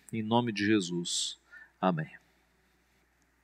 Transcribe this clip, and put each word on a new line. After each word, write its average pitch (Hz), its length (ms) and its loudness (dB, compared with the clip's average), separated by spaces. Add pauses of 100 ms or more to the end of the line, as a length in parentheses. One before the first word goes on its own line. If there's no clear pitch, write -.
(140)
em 113 80 -4
nome 117 300 2
de 101 120 -2
Jesus. 90 760 0 (420)
Amém. 156 300 0 (1300)